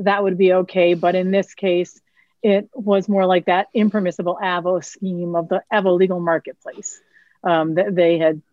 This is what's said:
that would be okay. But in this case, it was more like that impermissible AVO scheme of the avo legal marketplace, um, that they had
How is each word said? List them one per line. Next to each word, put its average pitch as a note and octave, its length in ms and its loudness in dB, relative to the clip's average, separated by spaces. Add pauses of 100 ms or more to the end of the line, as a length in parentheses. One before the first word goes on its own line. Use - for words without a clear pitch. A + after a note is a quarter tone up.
that G3+ 220 0
would F#3+ 160 0
be F#3 140 6
okay. F3+ 420 2
But F3 200 0
in F#3 160 0
this G3 240 -2
case, F3+ 460 -2 (420)
it G#3 320 2
was G3 340 0
more G3 180 2
like F3+ 200 2
that F#3 280 0
impermissible F#3+ 680 -2
AVO F3+ 420 -2
scheme F3 520 -8
of E3+ 120 -4
the F#3 140 -4 (100)
avo F#3+ 240 2
legal F3+ 240 0
marketplace, D#3+ 800 -8 (440)
um, D#3+ 300 0
that F#3+ 200 0
they E3+ 240 4
had D#3+ 240 0 (100)